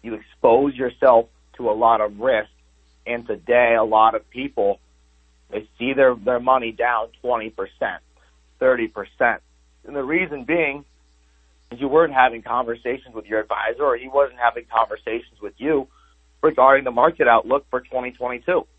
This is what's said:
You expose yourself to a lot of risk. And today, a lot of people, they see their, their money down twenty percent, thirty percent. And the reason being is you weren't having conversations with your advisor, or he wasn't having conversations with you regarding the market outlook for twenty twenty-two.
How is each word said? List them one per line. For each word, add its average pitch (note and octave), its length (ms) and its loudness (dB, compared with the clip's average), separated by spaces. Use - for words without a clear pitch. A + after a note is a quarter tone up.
You A2+ 140 -12
expose C3 600 2
yourself B2 520 2
to B2 100 -4
a G#2+ 40 0
lot A2+ 280 2
of G#2 180 -4
risk. A2 300 0
And A#2+ 200 -8
today, A#2+ 520 2
a A2 60 2
lot A2 300 4
of - 160 -8
people, A#2+ 500 -4
they G#2+ 180 -10
see B2 140 -4
their, C3 220 4
their A#2+ 260 -2
money B2 320 0
down A#2 360 -2
twenty A#2 300 -4
percent, G2 500 -10
thirty B2 300 0
percent. A2 540 -4
And C#3 100 -18
the C#3 80 -6
reason D3 420 -6
being D3 420 -4
is A#2+ 80 -18
you C#3 100 -4
weren't D3+ 260 2
having B2+ 260 2
conversations A#2+ 720 -6
with G#2+ 120 -14
your G#2+ 140 -2
advisor, G#2+ 440 -6
or B2+ 140 0
he C3 100 -14
wasn't C3 300 0
having A#2+ 260 -2
conversations A2+ 680 -4
with G2+ 160 -12
you C3+ 300 -2
regarding C3+ 420 4
the B2+ 60 -4
market B2+ 380 2
outlook A#2 400 2
for B2+ 140 -6
twenty B2 300 -8
twenty-two. B2 540 -6